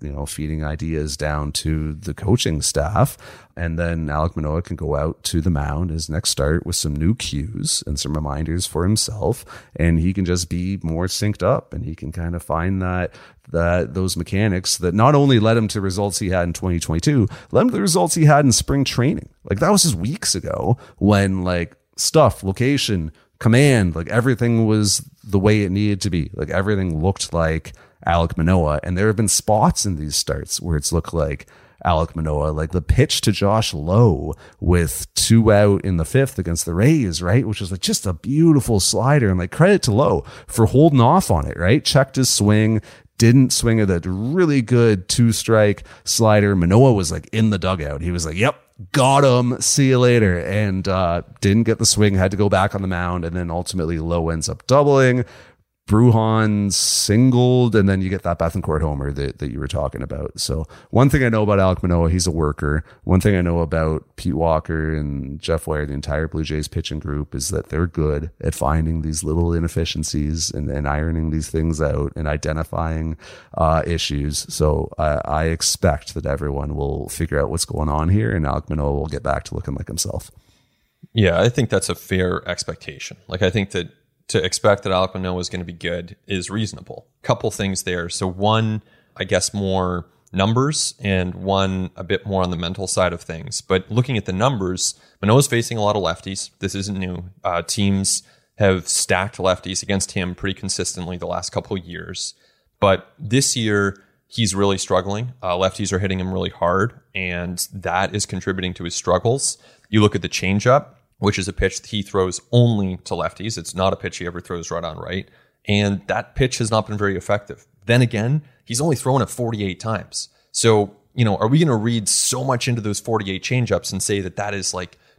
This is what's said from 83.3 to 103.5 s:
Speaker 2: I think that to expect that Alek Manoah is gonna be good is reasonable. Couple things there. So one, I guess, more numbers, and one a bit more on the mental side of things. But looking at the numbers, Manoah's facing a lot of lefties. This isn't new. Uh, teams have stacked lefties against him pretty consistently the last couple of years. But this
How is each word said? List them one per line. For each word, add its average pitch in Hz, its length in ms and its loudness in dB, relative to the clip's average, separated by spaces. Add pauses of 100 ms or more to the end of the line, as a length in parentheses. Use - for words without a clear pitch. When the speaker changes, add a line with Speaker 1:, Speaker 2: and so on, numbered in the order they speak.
Speaker 2:
I 92 80 4
think 98 220 -2
that 87 180 -6 (360)
to 95 160 0
expect 101 420 0
that 101 40 -4
Alek 92 240 0
Manoah 92 260 -6
is 87 120 -8
gonna 90 140 -8
be 87 100 -12
good 87 420 -8 (100)
is 95 220 -6
reasonable. - 580 -8 (140)
Couple 117 300 -2
things 95 320 -4
there. 87 260 -4
So - 180 -4
one, 107 560 0 (360)
I 101 60 -6
guess, 92 280 -2
more 95 540 -2 (260)
numbers, 117 640 0
and 92 360 -2
one 95 600 -2
a 92 100 -14
bit 92 200 -4
more 95 180 -2
on 90 60 -2
the 90 80 -4
mental 90 300 -6
side 90 260 0
of 85 80 -8
things. - 400 -10
But - 300 -2
looking 123 260 0
at 101 80 -2
the 95 80 -6
numbers, 95 640 -2 (220)
Manoah's 117 260 4
facing 117 300 -2
a 107 60 -2
lot 104 120 2
of 101 80 0
lefties. 90 460 -6 (100)
This 95 160 -6
isn't 98 240 -6
new. 90 260 -6 (200)
Uh, 87 160 -2
teams 98 640 0 (340)
have 95 320 2
stacked - 480 -2
lefties 92 460 -2
against 98 300 -4
him 90 220 -4
pretty 95 240 -6
consistently 90 600 -8
the 85 80 -8
last 87 240 -6
couple - 260 -6
of 87 80 -10
years. 85 480 -12 (480)
But 101 380 2
this 127 400 0